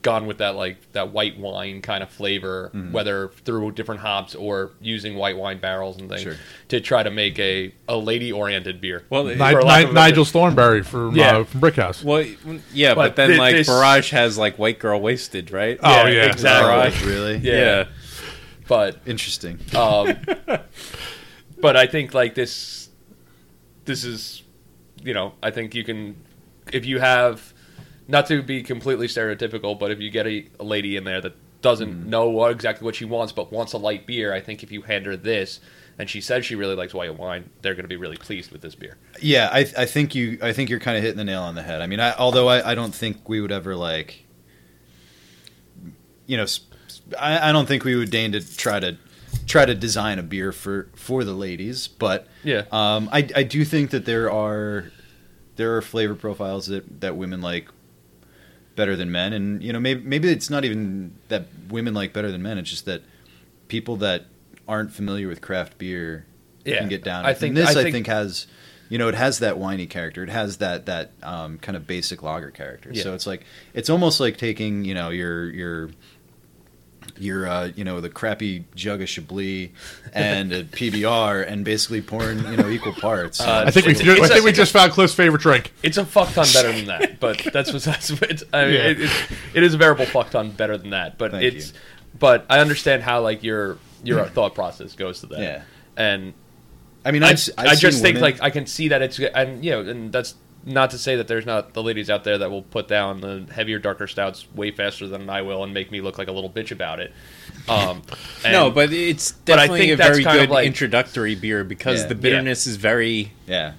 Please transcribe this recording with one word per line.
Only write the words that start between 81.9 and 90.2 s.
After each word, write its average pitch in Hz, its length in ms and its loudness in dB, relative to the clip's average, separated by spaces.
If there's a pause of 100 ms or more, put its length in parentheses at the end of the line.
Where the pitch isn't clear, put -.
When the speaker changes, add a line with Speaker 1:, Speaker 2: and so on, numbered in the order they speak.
Speaker 2:
pouring, 110 360 -6
you 110 180 -4
know, 104 120 2
equal 110 260 -4
parts. 98 460 -4
Speaker 1:
Uh, 113 260 2
Speaker 4:
I 135 40 6
think 180 160 6
we 165 60 6
Speaker 1:
it's, 139 80 4
Speaker 4:
ju-, 180 120 8
Speaker 1:
it's 190 100 8
Speaker 4:
I - 20 8
Speaker 1:
a, - 40 8
Speaker 4:
think 220 160 8
we 214 60 8
Speaker 1:
it's 185 80 4
a 202 40 8
Speaker 4:
just - 100 4
found 185 200 8
Cliff's 185 220 4
favorite 160 280 4
drink. 135 300 4 (100)
Speaker 1:
It's 156 160 0
a 196 80 -2
fuck 180 260 2
ton 160 200 4
better 123 200 6
than 110 140 -6
that, - 340 -4
but 110 180 0 (140)
that's 139 200 -2
what, 139 100 -6
that's - 280 -4
what - 200 -4
it's, 151 220 -6
I 143 120 2
mean, 139 100 4
Speaker 4:
Yeah. 123 140 4
Speaker 1:
it, 151 120 0
it's, 151 140 0 (400)
it 170 80 6
is 170 120 6
a 151 40 0
variable 147 280 6
fuck - 240 -2